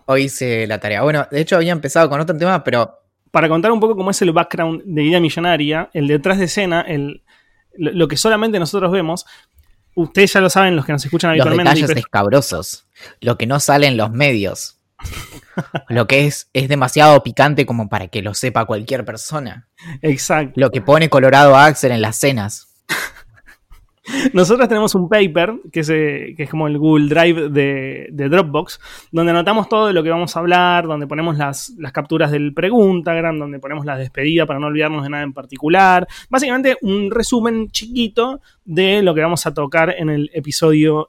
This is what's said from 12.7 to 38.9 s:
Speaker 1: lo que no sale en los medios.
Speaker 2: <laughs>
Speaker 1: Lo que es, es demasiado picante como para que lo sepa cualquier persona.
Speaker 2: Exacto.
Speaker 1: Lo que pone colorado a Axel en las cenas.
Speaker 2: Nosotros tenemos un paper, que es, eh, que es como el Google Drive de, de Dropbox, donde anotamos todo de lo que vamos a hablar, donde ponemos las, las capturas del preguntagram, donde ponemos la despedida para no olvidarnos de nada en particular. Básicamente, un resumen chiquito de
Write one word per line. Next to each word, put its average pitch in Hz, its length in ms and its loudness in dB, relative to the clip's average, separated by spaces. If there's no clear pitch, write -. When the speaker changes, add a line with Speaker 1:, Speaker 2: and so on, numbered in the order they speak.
Speaker 1:
lo 120 160 -2
que 117 120 -4
no 139 100 0
sale 147 300 4
en 131 80 0
los 107 160 -2
medios. 117 680 -2
Speaker 2:
<laughs> - 920 -12
Speaker 1:
Lo 117 180 0
que 139 200 2
es, - 260 -6
es 131 160 -2
demasiado 143 540 6
picante 135 440 0
como 117 220 -4
para 95 200 -6
que 107 140 -8
lo 101 120 -6
sepa 120 300 -2
cualquier 110 400 -6
persona. 113 640 -12
Speaker 2:
Exacto. 151 540 0
Speaker 1:
Lo 131 140 4
que 135 100 -4
pone 151 280 4
colorado 135 480 8
a 139 100 10
Axel 139 260 2
en 117 80 0
las 113 160 -2
cenas. 117 520 -4
Speaker 2:
Nosotros 208 340 4
tenemos 214 260 0
un 180 140 0
paper, 190 460 2
que 165 80 -6
es, 151 80 -4
eh, 151 480 -2
que 156 60 -8
es 139 80 -10
como 156 160 -4
el 147 100 -2
Google 151 320 4
Drive 165 400 2
de, 139 640 -2
de 143 160 -4
Dropbox, 156 500 0
donde 165 180 0
anotamos 185 380 0
todo 220 180 2
de 202 80 0
lo 165 80 2
que 160 80 -2
vamos 170 260 -4
a 170 40 -6
hablar, 175 460 2
donde 151 200 -6
ponemos 151 320 -4
las, 139 400 -6
las 147 140 -14
capturas 156 380 -2
del 147 220 -2
preguntagram, 170 840 0
donde 143 220 -10
ponemos 143 260 -10
la 143 100 -6
despedida 147 480 -2
para 143 140 -4
no 147 80 -4
olvidarnos 151 380 -2
de 139 40 -8
nada 147 140 -8
en 139 100 -8
particular. 180 760 2
Básicamente, 262 540 0
un 196 280 -2
resumen 226 600 -2
chiquito 240 720 -6
de 190 380 0